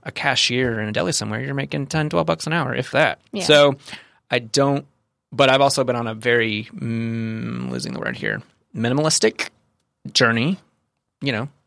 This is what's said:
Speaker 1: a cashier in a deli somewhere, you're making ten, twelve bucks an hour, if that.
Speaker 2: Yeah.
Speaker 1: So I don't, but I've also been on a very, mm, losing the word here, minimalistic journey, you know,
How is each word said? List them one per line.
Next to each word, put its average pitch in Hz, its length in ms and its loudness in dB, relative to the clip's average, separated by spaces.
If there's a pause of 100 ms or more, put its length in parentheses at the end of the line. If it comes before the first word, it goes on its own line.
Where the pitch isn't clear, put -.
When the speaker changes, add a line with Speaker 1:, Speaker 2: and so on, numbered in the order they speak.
Speaker 1:
a - 100 -10
cashier 127 680 0
in 107 80 -4
a 107 40 -4
deli 92 200 0
somewhere, 107 280 -4
you're 139 140 -6
making 139 320 -4
ten, 151 240 -2
twelve 160 160 0
bucks 165 200 -2
an 156 60 -4
hour, 131 220 -2
if 123 160 -4
that. 131 300 2 (120)
Speaker 2:
Yeah. 190 120 -6
Speaker 1:
So 143 320 6 (540)
I 123 100 2
don't, 139 440 0 (480)
but 135 160 6
I've 135 140 6
also 139 200 4
been 123 140 0
on 117 100 -4
a 113 80 -4
very, 113 500 0 (100)
mm, 113 960 -6
losing - 240 -6
the - 60 -8
word - 160 -4
here, 53 260 -4 (340)
minimalistic 135 720 0 (640)
journey, 123 460 2 (640)
you 139 100 -2
know, 117 160 -4 (180)